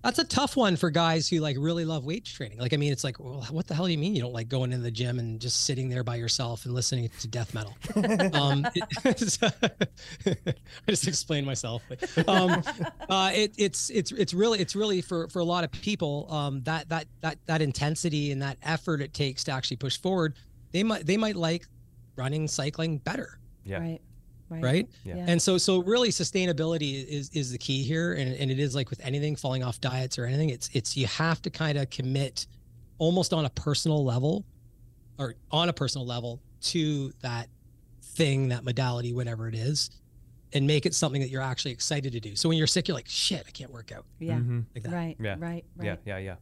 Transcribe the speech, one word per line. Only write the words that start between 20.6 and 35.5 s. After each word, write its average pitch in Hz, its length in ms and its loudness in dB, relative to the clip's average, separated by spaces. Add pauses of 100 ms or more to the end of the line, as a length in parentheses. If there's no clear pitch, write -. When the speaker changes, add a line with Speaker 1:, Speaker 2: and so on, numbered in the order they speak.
Speaker 1:
they 180 120 2
might, 214 220 0
they 185 120 4
might 214 200 0
like 170 280 0 (520)
running, 147 300 -2
cycling 151 500 -2
better. - 420 -6 (240)
Speaker 3:
Yeah. 98 160 -4
Speaker 2:
Right. 165 220 -6 (480)
Right. 165 140 -6
Speaker 1:
Right? 156 260 2 (140)
Speaker 3:
Yeah. 87 120 -8
Speaker 2:
Yeah. 180 140 -6
Speaker 1:
And 170 120 4
so, 185 160 4
so 185 240 4
really 226 280 4
sustainability 160 1000 0
is, 143 240 -6
is 135 200 -2
the 123 60 -4
key 135 240 0
here. 160 320 0
And, 131 220 0
and 135 160 0
it 131 80 0
is, 139 160 0
like, 135 160 -2
with 120 120 -8
anything, 143 320 0
falling 127 280 -2
off 120 180 -4
diets 131 380 -2
or 120 60 -2
anything, 147 240 2
it's, - 240 -6
it's, - 220 0
you 123 120 2
have 160 360 0
to 165 60 -4
kinda 147 380 0
commit 135 580 -2 (540)
almost 170 340 4
on 160 120 2
a 123 40 0
personal 147 560 2
level, 139 400 2 (720)
or 127 160 -6 (160)
on 170 200 6